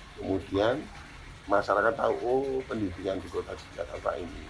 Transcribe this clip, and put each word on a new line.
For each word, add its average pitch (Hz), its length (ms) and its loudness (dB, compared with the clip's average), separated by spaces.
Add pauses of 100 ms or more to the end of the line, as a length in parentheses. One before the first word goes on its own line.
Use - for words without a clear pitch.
(180)
kemudian 98 640 2 (680)
masyarakat 101 440 6
tahu, 117 200 2 (120)
oh, 131 400 2
pendidikan 95 560 -2
di 90 80 -10
kota 92 240 -4
Yogyakarta - 640 -4
ini. - 320 -8